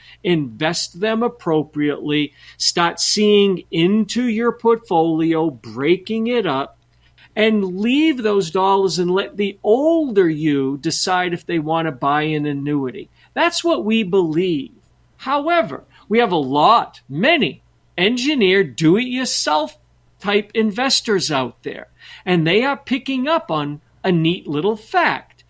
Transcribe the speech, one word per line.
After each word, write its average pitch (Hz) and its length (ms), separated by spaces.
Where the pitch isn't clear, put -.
Invest 160 760
them 220 240
appropriately. 147 1120
Start - 420
seeing 202 720
into 208 560
your 233 240
portfolio, 165 960
breaking 165 800
it 240 180
up, 139 320
and 202 460
leave 269 400
those 202 300
dollars 190 480
and 175 100
let 185 260
the 196 280
older 254 680
you 143 480
decide 175 560
if 170 140
they 170 100
want 160 300
to 156 40
buy 143 300
an 151 240
annuity. 143 640
That's 339 300
what 320 200
we 220 200
believe. 175 680
However, 285 680
we 220 120
have 240 120
a 180 60
lot, 147 720
many 208 540
engineered, 202 800
do-it-yourself 254 1000
type 208 340
investors 214 760
out 131 320
there, - 240
and 175 200
they 190 180
are 277 140
picking 269 500
up 330 220
on 147 320
a 190 80
neat 170 360
little 160 280
fact. 233 760